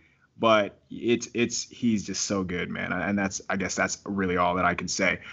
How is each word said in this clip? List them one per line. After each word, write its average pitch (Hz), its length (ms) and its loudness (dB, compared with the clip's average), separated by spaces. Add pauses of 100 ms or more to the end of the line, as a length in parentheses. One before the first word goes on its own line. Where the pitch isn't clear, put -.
(400)
But 107 360 4 (140)
it's, - 440 0
it's, - 340 -2
he's 110 360 0
just 95 200 -4
so 98 180 0
good, 87 280 -4
man. 92 220 -4
And 90 240 0
that's, 98 340 -2
I 95 60 0
guess 92 180 -2
that's 95 320 -2
really 95 320 0
all 87 160 2
that 90 100 2
I 87 100 4
can 90 140 -6
say. 90 320 0 (120)